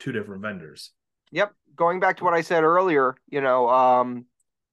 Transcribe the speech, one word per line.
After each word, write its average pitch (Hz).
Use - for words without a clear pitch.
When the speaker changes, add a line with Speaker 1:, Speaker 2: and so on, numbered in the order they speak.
Speaker 1:
two 135
different 101
vendors." 87
Speaker 2:
Yep. 190
Going 175
back 185
to 185
what 175
I 165
said 160
earlier, 156
you 143
know, 127
um, 123